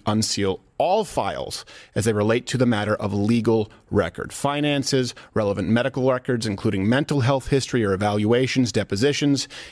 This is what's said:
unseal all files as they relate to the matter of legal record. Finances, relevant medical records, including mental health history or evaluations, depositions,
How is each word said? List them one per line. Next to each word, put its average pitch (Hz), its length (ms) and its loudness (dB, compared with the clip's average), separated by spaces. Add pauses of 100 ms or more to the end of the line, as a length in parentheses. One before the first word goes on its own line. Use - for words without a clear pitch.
unseal 101 540 0 (180)
all 185 260 0
files 87 600 -6 (320)
as 95 80 -2
they 113 80 2
relate 110 340 2
to 127 120 -4
the 123 80 4
matter 107 280 2
of 101 180 -4
legal 110 600 2 (180)
record. 95 420 -2
Finances, 139 840 0 (160)
relevant 101 360 0
medical 127 400 0
records, 123 380 -2
including 98 420 0
mental 139 340 0
health 135 260 0
history 127 360 0
or 98 80 2
evaluations, 107 760 2
depositions, 135 760 0 (240)